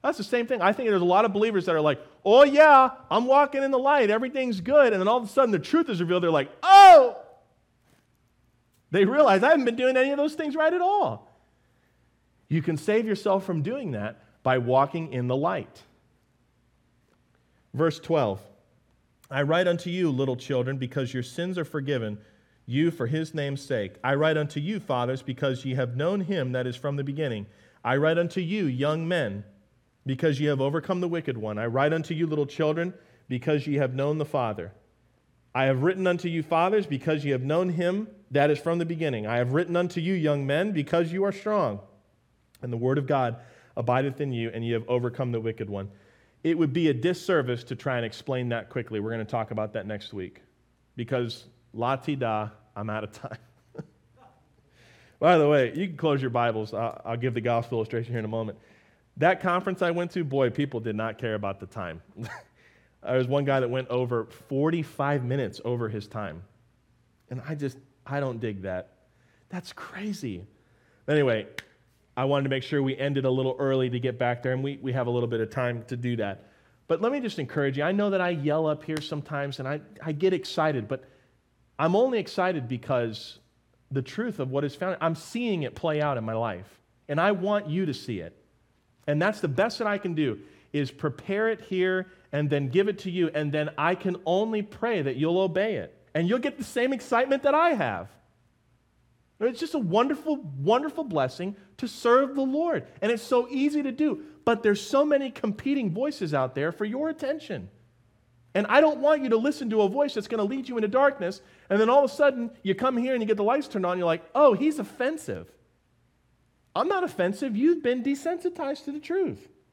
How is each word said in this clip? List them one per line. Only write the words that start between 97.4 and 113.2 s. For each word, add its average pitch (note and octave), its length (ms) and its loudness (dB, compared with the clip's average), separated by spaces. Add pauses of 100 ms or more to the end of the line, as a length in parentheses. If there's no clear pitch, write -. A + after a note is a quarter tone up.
that C#4+ 120 4
I E4+ 140 4
have. A2+ 380 -2 (1300)
It's A#3 200 -2
just D#4+ 140 -6
a D4+ 60 -2
wonderful, B3+ 560 0
wonderful A#3+ 720 -2
blessing F3 500 -4 (220)
to B3+ 100 -8
serve C4+ 480 2
the C4+ 80 0
Lord, C#4 420 -2 (160)
and G#3+ 100 0
it's A#3 120 -2
so B3 260 0
easy C#4+ 320 0
to C4+ 100 -2
do, D4+ 300 -2 (240)
but A#3 160 2
there's G#3 180 2
so C#4 240 2
many C4+ 280 2
competing A3+ 600 -4
voices G#3 440 -4
out C3 180 0
there D3 180 -2
for G#3 140 -6
your C4+ 240 -4
attention. D4 600 -8 (840)
And G#3 140 0
I C4 120 6
don't D4+ 200 4
want C#4+ 240 2
you B3+ 60 -2
to A3+ 80 4
listen C4 340 -2
to A3 100 2
a G3+ 80 4
voice C#4+ 240 0
that's G#3 140 -6
gonna A3 160 -2
lead B3+ 260 -6
you A#3+ 80 -6
into G#3+ 100 0
darkness, B3+ 540 0 (300)
and G3+ 100 4
then A3 80 4
all C#4 140 6
of C#4 80 0
a - 20 -12
sudden, C4 380 2 (100)
you F#3+ 140 0
come B3+ 200 0
here B3+ 180 0
and A#3 100 0